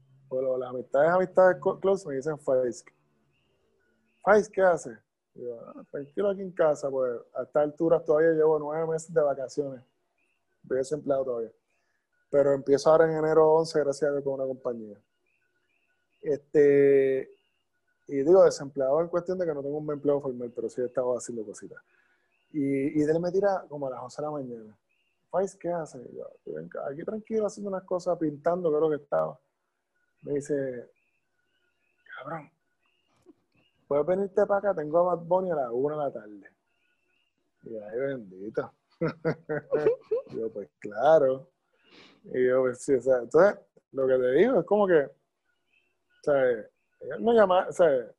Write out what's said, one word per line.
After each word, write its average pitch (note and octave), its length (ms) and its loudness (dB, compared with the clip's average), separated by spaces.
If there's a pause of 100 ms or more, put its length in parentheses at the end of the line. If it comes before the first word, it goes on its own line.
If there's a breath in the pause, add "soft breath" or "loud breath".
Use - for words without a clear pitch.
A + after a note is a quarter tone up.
(300)
Bueno, C3 260 -2
las B2+ 140 -8
amistades, C3+ 400 0
amistades F#3 500 4
co-, - 180 -2
close F#3+ 300 -2
me C#3 60 -6
dicen C#3+ 240 -6
"Faisk". B2+ 500 -2 (1300)
"Faisk, G3+ 280 4
¿qué F#3+ 120 0
hace?". D3 360 0 (360)
Y - 80 -18
yo, A#2+ 180 -12
"Ah, - 300 -20
tranquilo C#3+ 400 -4
aquí G3 100 -8
en F#3+ 120 -10
casa, D3+ 380 0
pues, B2+ 300 -2 (140)
a C3 80 -6
esta D3 180 -2
altura D#3+ 420 2
todavía D#3+ 280 4
llevo D#3 280 4
nueve D3+ 280 -4
meses D#3+ 260 -6
de E3 80 2
vacaciones. C3+ 640 -4 (800)
Estoy B2+ 160 -4
desempleado C3+ 480 -4
todavía". A#2 260 -6 (800)
Pero C#3 240 4
empiezo C#3 360 2
ahora D#3+ 220 6
en D#3 60 -2
enero D#3 340 4
once, D#3+ 260 2
gracias C#3+ 300 0
a C#3+ 60 0
Dios, C#3+ 100 -4
con C#3 160 -4
una C3+ 60 -2
compañía. A#2 520 -8 (1300)
Este, C#3 1040 4 (800)
y C#3+ 80 -6
digo, E3+ 280 6
desempleado C#3 580 0
en F3 60 -4
cuestión F3 300 -4
de F#3 60 -4
que E3 80 -2
no C#3+ 100 -8
tengo C#3+ 140 -6
un D3+ 160 -6
empleo C#3+ 300 0
formal, B2 340 -8
pero A2+ 140 -6
sí - 100 -8
he B2 60 -2
estado B2 320 -4
haciendo A2+ 260 -10
cositas. G2 380 -18 (680)
Y, C#3 480 -2
y D3+ 40 2
él D#3 180 0
me F3+ 100 -4
tira G3 380 0
como C#3+ 200 -10
a - 20 -6
las A#2+ 100 -12
once B2+ 220 -12
de D3+ 40 -6
la D3+ 60 -6
mañana. A#2 440 -12 (540)
"Faiz, F#3 260 -4
¿qué - 120 -10
haces?" D#3+ 320 -8 (100)
Y - 60 -18
yo, - 80 -14 (220)
"Ven - 200 -10
acá, - 140 -12 (100)
aquí D3+ 140 -12
tranquilo, G#3+ 420 -4
haciendo G3+ 220 -8
unas F#3+ 160 -8
cosas, F3+ 340 -4
pintando", E3+ 520 -2
creo D3+ 180 0
que D3+ 160 0
estaba. D#3 340 -4 (840)
Me C#3 120 -6
dice, C#3 540 -6 (1300)
"Cabrón, D#3 340 -14 (1400)
puedes D3 200 0
venirte F#3+ 400 0
para G3+ 120 0 (120)
acá, F#3+ 40 -2
tengo D#3 240 0 (120)
a F3 60 0
Bad E3+ 100 -12
Bunny F#3 240 0
a E3 60 0
las C3 160 -4
una C#3 240 -2
de D3+ 80 -6
la C3+ 60 -2
tarde". G#2+ 320 -16 (1200)
Y - 100 -18
yo, G#2+ 120 -14
"Ay, A2 120 -10
bendito". A2 760 -8 (280)
<laughs> E3+ 1300 -4
Yo, A3+ 200 -8
"Pues G2+ 180 -12 (100)
claro". C3+ 680 2 (760 soft breath)
Y B2+ 220 0
yo, B2+ 160 2
"Pues B2+ 200 -2
sí", C#3+ 120 0
o B2 80 0
sea, B2+ 160 2
entonces, D#3+ 400 4 (340)
lo C3+ 140 -2
que C3 80 4
te B2+ 180 2
digo G#3 280 4
es D#3+ 60 -8
como G3+ 200 2
que D#3 220 4 (1160)
sea, C3+ 260 2
ellos A#2+ 680 -8
no A3 120 2
llama-, F#3+ 360 4
o - 40 -10
sea, E3+ 160 4 (300)